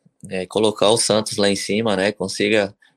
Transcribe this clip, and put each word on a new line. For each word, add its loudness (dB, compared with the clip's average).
é, -6
colocar 2
o 6
Santos 0
lá 2
em 0
cima, -2
né? 0
Consiga -2